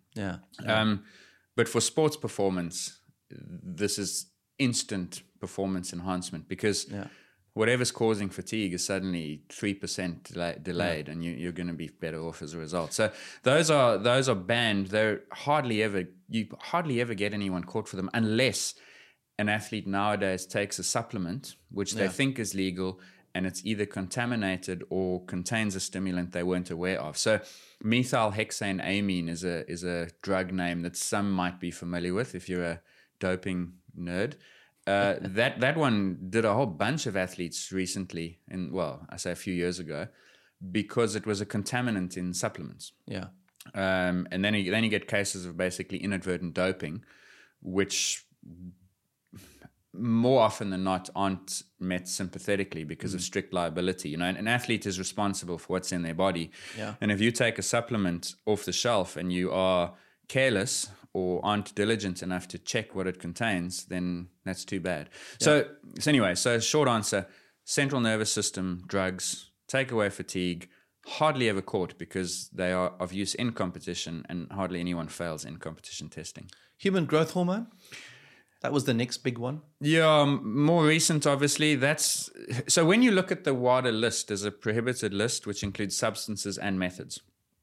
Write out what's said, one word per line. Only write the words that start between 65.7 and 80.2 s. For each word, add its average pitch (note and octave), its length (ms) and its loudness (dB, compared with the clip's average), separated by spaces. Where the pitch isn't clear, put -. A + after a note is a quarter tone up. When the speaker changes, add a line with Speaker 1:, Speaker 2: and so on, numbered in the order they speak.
Speaker 2:
so D3+ 120 2
anyway, G#2 240 6
so A#2+ 240 2
short C#3+ 280 4
answer, G#2+ 380 2
central C#3 340 2
nervous A2 320 2
system, F#2 540 -2
drugs, F#2 640 -2
take C3 240 0
away G#2+ 200 2
fatigue, F2+ 580 -4
hardly C#3 420 2
ever G2 140 0
caught F2+ 340 -4
because F2 560 -6
they F2+ 180 0
are F2+ 280 0
of F2+ 120 -4
use G2 220 -2
in A#2 200 -2
competition F2 760 -6
and F2 220 -8
hardly F2+ 280 -4
anyone F2 280 -4
fails D#2 380 -8
in E2 120 -12
competition - 520 -12
testing. - 420 -14
Speaker 1:
Human F#3 280 2
growth D#3 260 4
hormone? F3+ 360 0
That B2+ 120 0
was C#3+ 100 4
the C3 100 2
next A#2+ 260 0
big B2 180 -2
one. C3+ 240 -4
Speaker 2:
Yeah, D#3 400 6
um, C#3 460 4